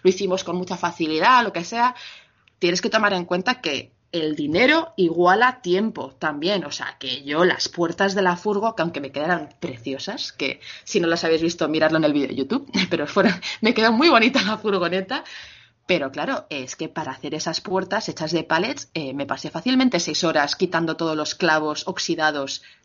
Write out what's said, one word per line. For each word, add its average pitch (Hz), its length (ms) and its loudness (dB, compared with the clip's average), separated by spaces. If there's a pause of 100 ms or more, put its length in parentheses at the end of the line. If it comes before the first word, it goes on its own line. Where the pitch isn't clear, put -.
lo 185 80 6
hicimos 185 340 -2
con 175 120 -4
mucha 180 200 -4
facilidad, 175 680 2
lo 202 80 -2
que 170 120 -6
sea, 233 300 0 (640)
tienes 175 220 2
que - 100 -2
tomar 214 220 2
en 175 140 -2
cuenta 180 340 0
que 143 320 -6 (180)
el 156 260 -2
dinero 240 600 2
iguala 185 640 4
tiempo 175 580 -2
también, 160 460 -2
o 143 80 -10
sea, - 260 -8
que 131 260 -8
yo 151 200 2
las - 240 0
puertas 170 460 0
de 196 80 2
la 180 140 2
furgo, 214 380 -2
que 170 80 -2
aunque 170 180 -2
me 139 120 -10
quedaran 160 380 -2 (100)
preciosas, 135 720 -8
que - 280 -6 (220)
si - 160 -2
no 170 100 2
las 170 160 0
habéis 160 180 2
visto, 165 260 0
miradlo 156 300 4
en 156 60 2
el 147 100 4
vídeo 143 140 2
de - 60 -8
YouTube, 135 380 -4
<laughs> 190 180 -2
pero 156 160 -2
fueron, 185 320 2 (220)
me 220 140 4
quedó 220 180 4
muy 269 160 4
bonita 240 340 6
la 208 140 -2
furgoneta, 190 680 -2 (600)
pero 151 240 2
claro, 151 400 -4
es 131 240 -8
que 160 140 -8
para 151 240 -8
hacer 147 220 -8
esas 160 260 -4
puertas 190 480 -2
hechas 156 240 -6
de 160 120 0
pallets, 226 500 -2
eh, 135 200 -6
me 139 120 -4
pasé 143 240 -6
fácilmente 254 500 2
seis 156 240 -2
horas 156 320 2
quitando 170 400 0
todos 160 200 -2
los 151 180 -4
clavos 156 520 0
oxidados 156 760 -2 (220)